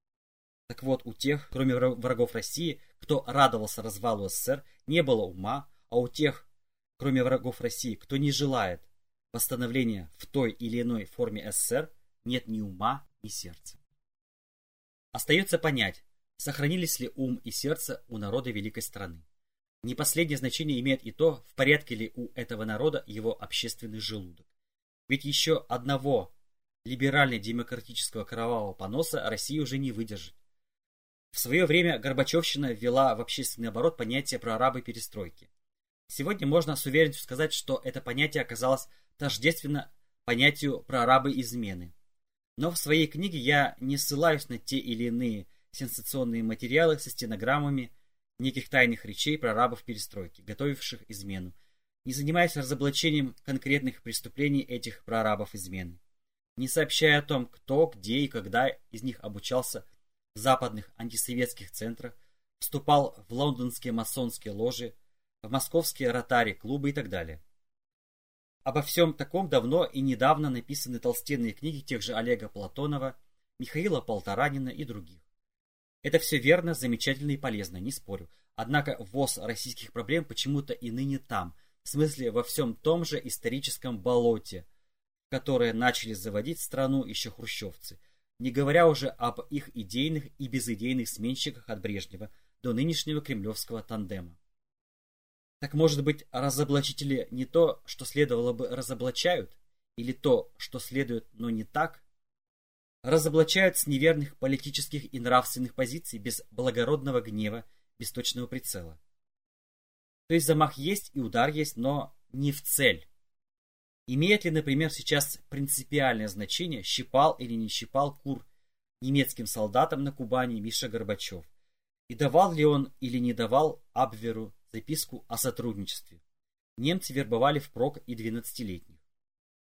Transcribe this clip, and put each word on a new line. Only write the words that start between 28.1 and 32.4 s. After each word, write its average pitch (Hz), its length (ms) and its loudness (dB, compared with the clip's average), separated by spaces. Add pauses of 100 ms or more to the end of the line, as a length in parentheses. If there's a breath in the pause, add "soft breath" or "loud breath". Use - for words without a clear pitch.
кровавого 113 500 -2
поноса 123 540 -2
Россия 135 320 -2
уже 135 180 -2
не 135 120 -2
выдержит. 107 440 -8 (1000)
В - 80 -8
своё 160 260 4
время 165 320 6
Горбачёвщина 135 720 0